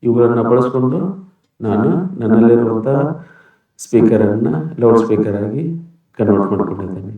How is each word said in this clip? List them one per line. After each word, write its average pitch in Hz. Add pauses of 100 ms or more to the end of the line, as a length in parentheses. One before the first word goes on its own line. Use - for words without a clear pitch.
ಇವುಗಳನ್ನ 120
ಬಳಸ್ಕೊಂಡು 127 (600)
ನಾನು 110 (300)
ನನ್ನಲ್ಲಿರುವಂಥ 113 (920)
ಸ್ಪೀಕರನ್ನು 110 (260)
ಲೌಡ್ 117
ಸ್ಪೀಕರ್ 107
ಆಗಿ 120 (480)
ಕನ್ವರ್ಟ್ 104
ಮಾಡ್ಕೊಂಡಿದ್ದೀನಿ. 95